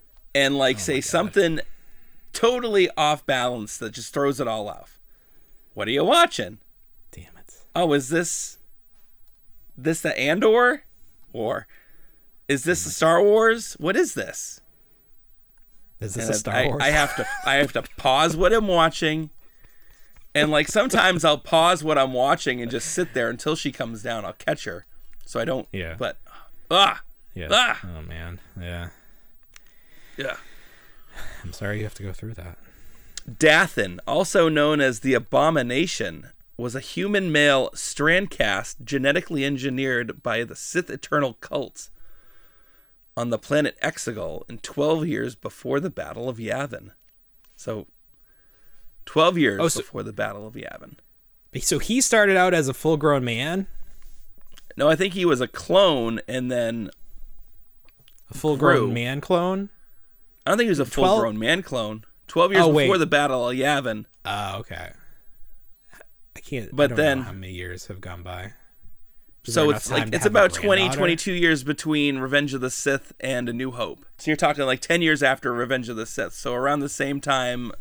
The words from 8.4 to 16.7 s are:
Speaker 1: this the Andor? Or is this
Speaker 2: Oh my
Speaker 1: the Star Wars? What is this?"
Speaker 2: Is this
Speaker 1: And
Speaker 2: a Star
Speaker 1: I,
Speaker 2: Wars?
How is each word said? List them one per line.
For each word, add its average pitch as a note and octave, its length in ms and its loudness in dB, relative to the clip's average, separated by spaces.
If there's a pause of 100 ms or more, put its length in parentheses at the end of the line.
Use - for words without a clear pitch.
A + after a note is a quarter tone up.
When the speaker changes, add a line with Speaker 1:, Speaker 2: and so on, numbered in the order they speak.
Speaker 1:
this D#3 240 -2
the D#3 180 -2
Andor? A3 680 4 (480)
Or A2+ 340 -4 (840)
is C3+ 160 0
this E3+ 180 0
Speaker 2:
Oh F#2 40 -6
my - 20 -6
Speaker 1:
the - 60 -8
Star E3 280 4
Wars? A3 520 4
What F3 220 -2
is E4 180 2
this?" - 460 -10 (1400)
Speaker 2:
Is G2+ 140 -8
this A2+ 120 -6
Speaker 1:
And A2 80 0
Speaker 2:
a G#2+ 40 -2
Star G#2 160 -4
Speaker 1:
I, B2+ 120 2
Speaker 2:
Wars? - 160 -2